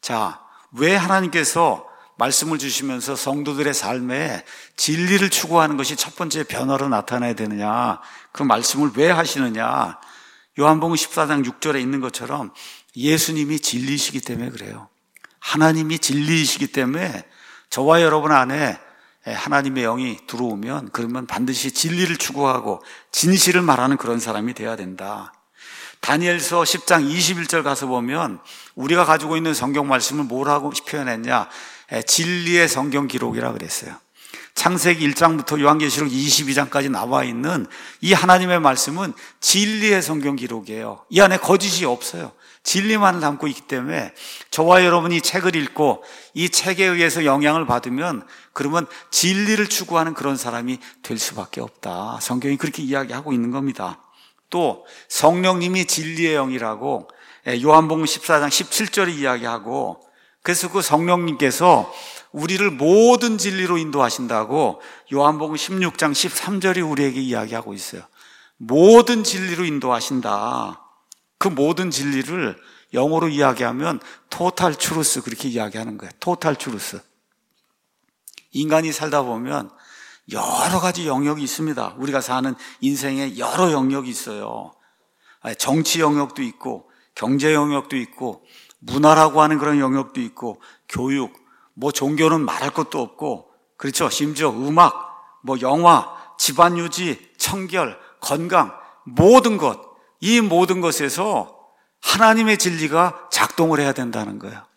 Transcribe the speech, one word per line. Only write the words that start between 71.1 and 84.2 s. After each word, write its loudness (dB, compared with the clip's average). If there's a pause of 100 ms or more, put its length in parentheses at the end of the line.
그 2
모든 0
진리를 -4 (360)
영어로 0
이야기하면 0 (300)
토탈 0
트루스 -2
그렇게 -8
이야기하는 -6
거예요. -18
토탈 -2
트루스. -10 (1500)
인간이 0
살다 -2
보면 -6 (600)
여러 -2
가지 -2
영역이 0
있습니다. -6
우리가 -2
사는 -2 (240)
인생에 -4
여러 0
영역이 -2
있어요. -10 (680)